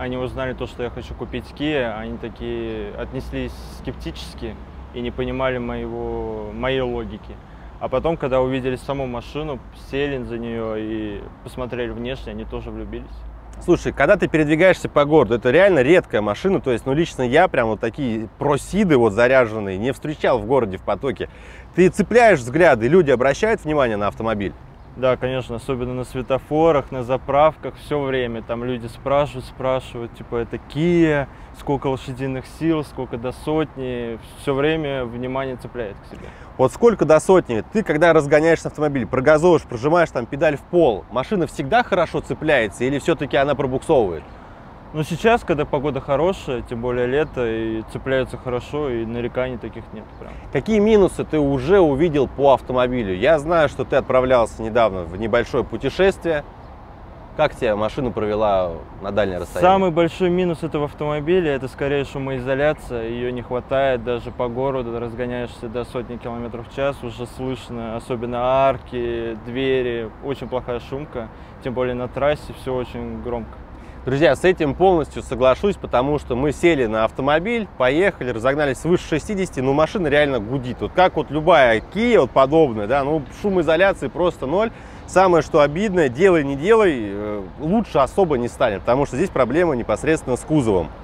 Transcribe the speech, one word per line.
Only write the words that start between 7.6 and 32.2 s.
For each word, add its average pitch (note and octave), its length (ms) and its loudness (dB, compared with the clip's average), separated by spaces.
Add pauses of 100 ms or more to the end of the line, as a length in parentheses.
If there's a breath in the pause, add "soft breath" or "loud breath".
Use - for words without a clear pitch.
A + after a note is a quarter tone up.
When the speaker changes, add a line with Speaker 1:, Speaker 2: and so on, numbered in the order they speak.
Speaker 1:
А A#2 80 -4
потом, D#3 300 -2
когда C3 240 0
увидели C3 360 -2
саму C#3 280 -6
машину, B2+ 540 -8 (320)
сели C3+ 320 -2
за A#2 160 -8
нее A2+ 360 -6
и G#2+ 460 -6 (220)
посмотрели A#2+ 480 -6
внешне, A#2+ 400 -8
они A2 140 -10
тоже A#2 260 -10
влюбились. A2 340 -10 (580)
Speaker 2:
Слушай, - 280 2
когда E3 240 4
ты F3+ 120 2
передвигаешься D#3 600 4
по D3 160 4
городу, C#3 300 4
это B2 160 2
реально E3+ 320 6
редкая C#3+ 380 4
машина, A2+ 400 0
то C3 100 0
есть, A2+ 140 -2
ну, C3 80 0
лично D#3 280 0
я C#3+ 260 4
прям C3 200 0
вот G#2+ 120 -2
такие A2+ 480 -4 (120)
просиды D3 580 2
вот A2+ 160 4
заряженные A2 640 2
не B2+ 160 -2
встречал D3+ 460 -2
в G#2 60 -6
городе A2+ 320 0
в - 60 -18
потоке. G#2 460 -4 (460 loud breath)
Ты F3+ 140 6
цепляешь G#3 500 4
взгляды, B2+ 480 4
люди D#3 240 4
обращают C#3 540 2
внимание C3+ 320 0
на G2+ 100 0
автомобиль? G#2 460 -2 (420)
Speaker 1:
Да, B2 200 0
конечно, B2+ 420 -4
особенно B2 360 -6
на B2+ 120 -6
светофорах, C#3 840 0
на C3 140 -6
заправках, C3+ 720 0
все D3 260 -4
время B2 400 -2
там A#2 220 -6
люди A#2+ 240 -6
спрашивают, C3+ 580 -2
спрашивают, B2+ 680 -6
типа, A#2+ 220 -8
это A#2 200 -4 (160)
Kia, D#3 540 2 (320 loud breath)
сколько C#3 260 -4
лошадиных C3 600 -6 (140)